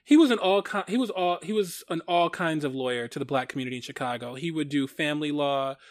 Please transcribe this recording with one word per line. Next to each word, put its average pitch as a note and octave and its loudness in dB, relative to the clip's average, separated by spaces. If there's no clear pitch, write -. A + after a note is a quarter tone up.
he D4 8
was D#4 8
an A3+ 2
all F#3+ 4
ki-, G3 -4
he G#3+ 0
was B3 0
all, F3+ 0
he F#3 -6
was G3 -2
an E3 -4
all F3 4
kinds D#3+ -2
of C3 -4
lawyer B2 -2
to - -10
the C#3 -4
black C3 0
community B2+ -6
in A#2+ -10
Chicago. B2 -8
He D#3+ -6
would D3+ -2
do C#3 0
family D3+ -2
law, C#3 -2